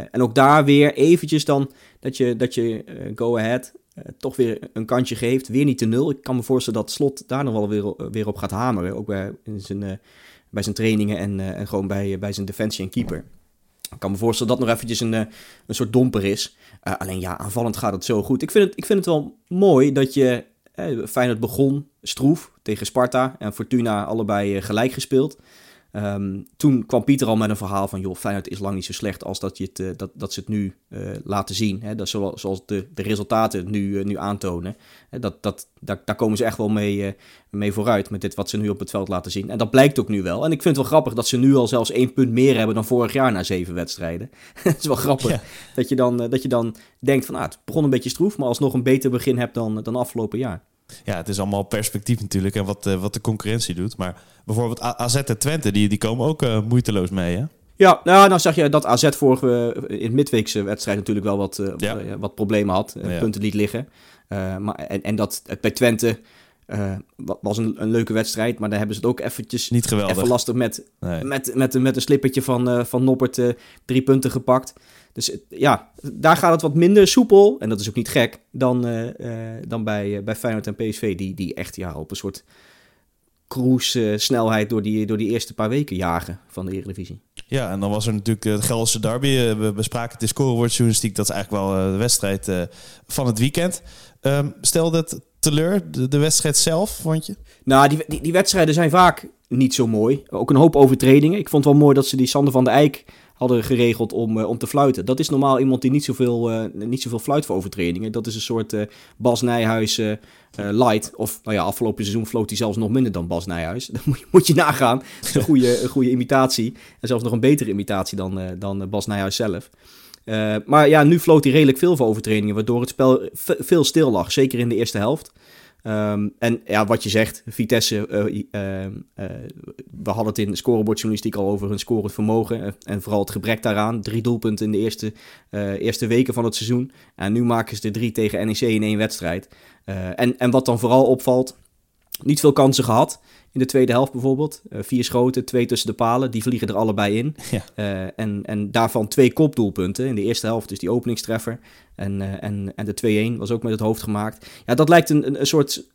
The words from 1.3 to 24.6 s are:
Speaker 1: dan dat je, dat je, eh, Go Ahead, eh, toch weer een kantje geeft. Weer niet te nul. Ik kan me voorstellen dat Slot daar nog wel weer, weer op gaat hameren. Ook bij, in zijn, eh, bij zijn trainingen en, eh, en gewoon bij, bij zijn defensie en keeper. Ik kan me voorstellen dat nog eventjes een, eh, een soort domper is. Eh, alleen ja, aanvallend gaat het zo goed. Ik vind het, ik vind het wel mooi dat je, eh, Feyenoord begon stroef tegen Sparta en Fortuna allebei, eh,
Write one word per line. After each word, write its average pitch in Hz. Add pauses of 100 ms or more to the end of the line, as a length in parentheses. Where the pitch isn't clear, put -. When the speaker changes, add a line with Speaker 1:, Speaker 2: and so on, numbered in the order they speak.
Speaker 1:
dan 139 (300)
dat 131
je, 120
dat 127
je, 117
eh, 107
Go 117
Ahead, 117 (220)
eh, - (140)
toch 131
weer 117 (140)
een 113
kantje 123
geeft. 127
Weer 131
niet 131
te 117
nul. 123
Ik 139
kan 131
me 117
voorstellen 120
dat 104
Slot -
daar 135
nog 127
wel 104
weer, 101
weer 107
op 104
gaat 98
hameren. 101
Ook 107
bij, 98 (120)
in 107
zijn, 98
eh, 95 (580)
bij 101
zijn 101
trainingen 107
en, 98
eh, 95
en 101
gewoon 98
bij, 98
bij 101
zijn 98
defensie 107
en 95
keeper. - (680)
Ik -
kan 95
me 98
voorstellen 113
dat 127
nog 113
eventjes 113
een, 113
eh, 110 (460)
een 117
soort 110
domper 123
is. 98 (240)
Eh, 95
alleen 95
ja, 90
aanvallend 113
gaat 107
het 92
zo 107
goed. 127
Ik -
vind 208
het, -
ik -
vind 202
het 185
wel 151 (100)
mooi 160
dat 135
je, 127 (300)
eh, 147 (100)
Feyenoord 123
begon 135 (140)
stroef - (100)
tegen 104
Sparta 127
en 104
Fortuna 113
allebei, 101
eh, 95